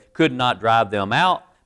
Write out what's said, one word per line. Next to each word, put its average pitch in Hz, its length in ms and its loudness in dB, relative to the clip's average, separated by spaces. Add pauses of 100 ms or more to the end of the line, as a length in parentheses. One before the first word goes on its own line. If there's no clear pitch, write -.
(140)
could 160 180 2
not 123 280 -2
drive 113 320 2
them 101 200 -2
out, 170 320 0 (220)